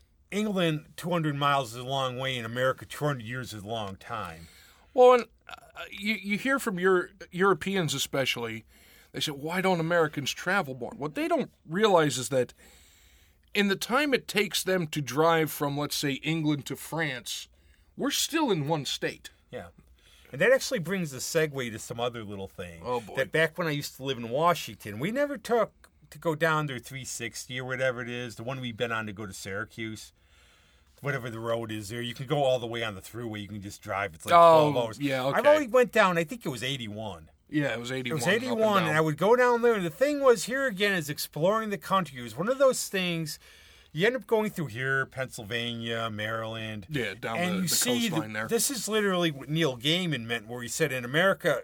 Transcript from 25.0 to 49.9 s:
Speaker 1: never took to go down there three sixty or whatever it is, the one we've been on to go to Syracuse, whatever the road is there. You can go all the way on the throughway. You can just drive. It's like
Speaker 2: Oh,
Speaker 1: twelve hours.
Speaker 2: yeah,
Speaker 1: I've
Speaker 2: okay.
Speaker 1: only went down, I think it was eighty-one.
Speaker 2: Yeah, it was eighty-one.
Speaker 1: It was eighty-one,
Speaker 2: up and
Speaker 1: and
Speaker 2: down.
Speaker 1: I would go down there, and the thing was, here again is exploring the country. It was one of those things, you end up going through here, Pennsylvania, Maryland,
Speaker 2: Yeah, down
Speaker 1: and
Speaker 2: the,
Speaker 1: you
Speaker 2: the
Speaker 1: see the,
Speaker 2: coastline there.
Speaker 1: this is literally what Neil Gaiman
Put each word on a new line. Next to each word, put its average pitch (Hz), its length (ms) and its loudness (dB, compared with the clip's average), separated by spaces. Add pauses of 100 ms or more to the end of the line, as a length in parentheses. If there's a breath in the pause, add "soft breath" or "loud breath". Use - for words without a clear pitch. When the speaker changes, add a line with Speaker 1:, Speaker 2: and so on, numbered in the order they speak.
Speaker 1:
never 285 260 -4
took - 500 -2 (220)
to - 80 -20
go 160 160 -2
down 156 320 0
there 131 140 -8
three 135 240 -14
sixty 117 560 -8
or 131 40 -6
whatever 127 380 -2
it 120 80 -8
is, 120 240 -8
the 117 80 -12
one 131 180 -6
we've 120 160 -6
been 117 160 -2
on 110 140 -2
to 107 60 -8
go 104 120 -10
to 95 80 -10
Syracuse, 107 800 -10 (880 soft breath)
whatever 131 300 -4
the 110 100 -10
road 117 320 -2
is 107 160 -8
there. 120 140 -8
You 120 100 -6
can 135 140 -10
go 143 160 2
all 127 160 4
the 120 80 -6
way 117 160 -6
on 107 140 -4
the 92 40 -12
throughway. 110 400 -8
You 101 80 -8
can 104 140 -8
just 98 180 -12
drive. 101 340 -4
It's - 120 -18
like 170 80 4
Speaker 2:
Oh, 165 380 10
Speaker 1:
twelve 135 40 -4 (120)
hours. 110 120 -10
Speaker 2:
yeah, 135 240 0
Speaker 1:
I've 135 140 2
Speaker 2:
okay. 240 100 4
Speaker 1:
only 294 200 6
went 247 240 4
down, 190 260 4
I 170 60 2
think 233 200 -10
it 165 60 -4
was 120 140 -6
eighty-one. 107 680 -6 (180)
Speaker 2:
Yeah, 143 260 2
it 117 60 -4
was 120 120 -6
eighty-one. 123 280 -2
Speaker 1:
It - 60 0
was 185 80 4
eighty-one, 240 260 0
Speaker 2:
up 220 60 6
and 208 120 4
Speaker 1:
and 170 100 4
Speaker 2:
down. 151 80 2
Speaker 1:
I 156 40 6
would 156 160 2
go 196 200 6
down 247 260 4
there, 233 120 6
and 190 120 0
the 165 40 -2
thing 285 300 0
was, 247 240 6
here 269 220 -2
again 202 280 0
is 160 140 -2
exploring 196 640 0
the 196 80 -4
country. 170 400 -2
It 123 40 -10
was 113 140 -10
one 170 120 -2
of 262 100 0
those 269 300 4
things, 170 500 -2 (540 loud breath)
you 156 140 0
end 247 100 2
up 226 100 -10
going 214 240 2
through 165 160 -4
here, 131 400 -2
Pennsylvania, 117 1040 -6
Maryland, 110 800 -6
Speaker 2:
Yeah, 113 280 -4
down 117 200 -4
Speaker 1:
and 175 140 -2
Speaker 2:
the, 185 40 -2
Speaker 1:
you 185 60 -2
Speaker 2:
the 175 60 -2
Speaker 1:
see 240 400 0
the, - 80 -2
Speaker 2:
coastline 107 160 -2
there. 107 160 -4
Speaker 1:
this 226 220 0
is 240 180 -6
literally 190 420 2
what 135 180 -8
Neil 151 300 0
Gaiman 151 460 0